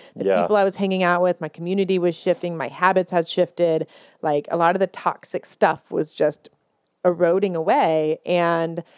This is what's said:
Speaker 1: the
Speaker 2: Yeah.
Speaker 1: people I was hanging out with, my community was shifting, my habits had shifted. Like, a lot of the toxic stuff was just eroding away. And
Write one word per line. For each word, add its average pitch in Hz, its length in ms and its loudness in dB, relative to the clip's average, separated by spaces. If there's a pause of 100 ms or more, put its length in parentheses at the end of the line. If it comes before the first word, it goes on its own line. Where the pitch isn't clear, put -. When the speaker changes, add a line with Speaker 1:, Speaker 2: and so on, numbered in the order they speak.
(140)
Speaker 1:
the - 120 -4
Speaker 2:
Yeah. 185 160 2
Speaker 1:
people 190 140 2
I 202 80 4
was 196 120 -2
hanging 190 260 -2
out 175 200 2
with, 180 180 0
my 156 80 -6
community 185 500 -2
was 175 160 0
shifting, 170 440 -4
my 131 100 -6
habits 185 420 0
had 170 160 0
shifted. 170 600 0 (340)
Like, 147 300 -2
a 170 80 -2
lot 170 180 4
of 185 40 -2
the 190 60 0
toxic - 600 -6
stuff - 440 -2
was 156 220 -4
just - 380 -2 (560)
eroding 180 500 0
away. 160 720 0
And 170 580 0 (140)